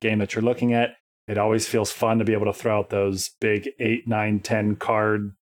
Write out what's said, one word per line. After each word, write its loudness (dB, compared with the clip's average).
game 0
that -2
you're -2
looking 2
at. 0
It -2
always 2
feels 0
fun 2
to 2
be 2
able 2
to 0
throw 0
out -4
those -2
big 0
eight, -2
nine, 0
ten 0
card 0